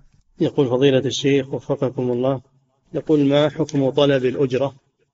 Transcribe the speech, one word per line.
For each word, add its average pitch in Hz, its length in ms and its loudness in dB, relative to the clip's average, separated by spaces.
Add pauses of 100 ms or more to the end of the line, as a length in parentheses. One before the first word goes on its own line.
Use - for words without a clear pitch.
(400)
يقول 147 280 0
فضيلة 131 320 2
الشيخ 135 540 -2
وفقكم 127 580 -4
الله، 131 300 -2 (520)
يقول: 147 320 0
"ما 147 240 2
حكم 143 400 -2
طلب 139 360 2
الأجرة 131 500 -2 (380)